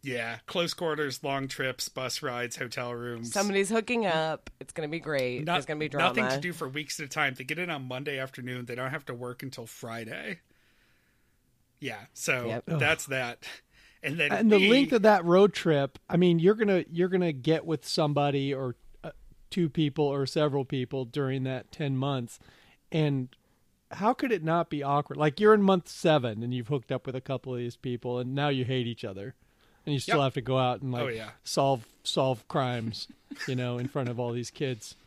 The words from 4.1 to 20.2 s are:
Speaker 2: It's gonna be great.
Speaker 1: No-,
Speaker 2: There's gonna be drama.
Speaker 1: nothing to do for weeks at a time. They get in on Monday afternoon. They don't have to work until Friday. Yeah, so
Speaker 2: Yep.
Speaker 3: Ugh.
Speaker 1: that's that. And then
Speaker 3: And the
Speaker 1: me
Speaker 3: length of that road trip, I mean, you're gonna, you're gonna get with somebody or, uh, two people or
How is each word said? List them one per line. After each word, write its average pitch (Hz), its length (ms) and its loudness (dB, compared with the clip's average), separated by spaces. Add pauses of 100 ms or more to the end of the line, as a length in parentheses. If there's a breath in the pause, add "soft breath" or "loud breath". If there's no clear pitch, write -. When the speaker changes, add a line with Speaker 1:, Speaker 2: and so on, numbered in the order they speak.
Speaker 2:
It's - 140 -16
gonna 156 140 -6
be 160 120 -6
great. 135 440 -2
Speaker 1:
No-, 170 80 -2
Speaker 2:
There's 160 120 0
gonna 151 160 -6
be 151 80 -2
drama. 147 200 2 (120)
Speaker 1:
nothing 127 160 2
to - 40 -2
do 175 120 -6
for 165 160 -6
weeks 147 320 -8
at 147 60 -8
a - 20 -14
time. 139 280 -2
They 139 80 -12
get 151 140 -6
in 175 120 -6
on 135 180 -6
Monday 135 300 -6
afternoon. 127 480 -8
They 120 80 -8
don't 127 160 -4
have 147 160 -8
to 127 80 -8
work 123 280 -10
until 131 240 -10
Friday. 117 760 -10 (1400)
Yeah, 117 200 -8 (120)
so 127 340 -4
Speaker 2:
Yep. 113 240 -6
Speaker 3:
Ugh. 160 100 0
Speaker 1:
that's 151 260 0
that. 127 380 -6 (580 soft breath)
And 147 160 -4
then 151 140 2
Speaker 3:
And 208 200 4
the 202 60 8
Speaker 1:
me 190 120 6
Speaker 3:
length 269 220 6
of 220 100 4
that 202 220 6
road 180 300 8
trip, 143 440 2 (100)
I 160 80 0
mean, 175 220 6
you're 185 160 6
gonna, 202 360 2
you're 170 180 0
gonna 175 240 2
get 147 320 0
with 160 220 -2
somebody 143 680 2
or, 131 220 -4 (260)
uh, 165 80 -12 (400)
two 170 180 0
people 147 360 0
or 139 220 0